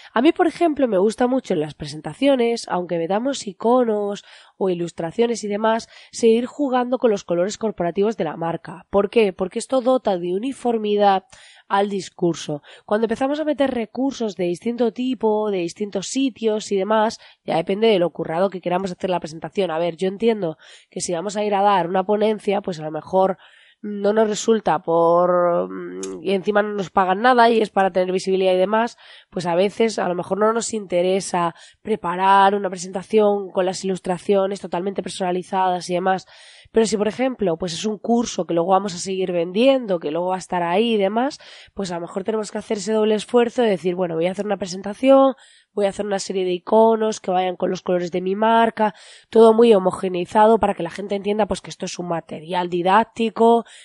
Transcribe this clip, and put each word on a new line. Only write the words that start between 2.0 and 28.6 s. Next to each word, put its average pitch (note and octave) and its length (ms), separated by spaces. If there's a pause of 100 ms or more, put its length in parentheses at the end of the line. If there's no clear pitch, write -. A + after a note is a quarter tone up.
aunque F3 300
metamos G#3 480
iconos G#3+ 800 (320)
o G3+ 120
ilustraciones F3+ 760
y G#3 40
demás, A3 400 (220)
seguir A#3 360
jugando B3 520
con A#3+ 120
los G3+ 140
colores F3 340
corporativos G3+ 580
de F#3 80
la D3+ 120
marca. E3 540
¿Por G3+ 200
qué? G#3+ 220
Porque F#3 260
esto C4 220
dota A#3 380
de F3 160
uniformidad G#3 920 (440)
al G3+ 200
discurso. E3+ 760 (220)
Cuando A3 220
empezamos C4+ 340
a D#4 40
meter C#4 260
recursos A#3+ 640
de F#3 80
distinto A3+ 480
tipo, G#3+ 580
de G3 80
distintos F#3+ 500
sitios A3 640
y G3+ 60
demás, G#3+ 420 (260)
ya - 120
depende G3 320
de G#3 100
lo E3+ 120
currado E3 400
que F#3 100
queramos F3+ 320
hacer F#3 160
la F3 120
presentación. E3+ 500
A D#3+ 80
ver, E3+ 180
yo F#3+ 100
entiendo G3 520 (320)
que F#3 100
si F3 140
vamos F3+ 220
a G#3 80
ir G#3 100
a G3 80
dar G3 260
una F#3 160
ponencia, G#3 560
pues F#3 180
a D#3 40
lo D#3 80
mejor F#3 480 (440)
no G#3 300
nos A3 160
resulta G3+ 520
por, F3 880
mm, F#3 540
y F#3 100
encima G#3 300
no G#3 120
nos G3 160
pagan F#3 300
nada A#3+ 300
y A3+ 100
es G#3 100
para F#3+ 200
tener F#3 220
visibilidad F#3 420
y - 20
demás, G#3+ 400 (320)